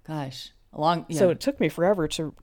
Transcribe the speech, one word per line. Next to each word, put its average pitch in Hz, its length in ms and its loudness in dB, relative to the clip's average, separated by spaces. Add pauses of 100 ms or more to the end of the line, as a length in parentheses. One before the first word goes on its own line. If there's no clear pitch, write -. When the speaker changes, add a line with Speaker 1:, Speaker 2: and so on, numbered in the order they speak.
Speaker 1:
Gosh, 143 460 -8 (220)
a - 60 -10
long, 165 300 2
yeah. 165 100 -2
Speaker 2:
So 175 120 6
it - 80 -2
took - 200 -2
me 160 100 2
forever 170 400 2
to, 156 340 -6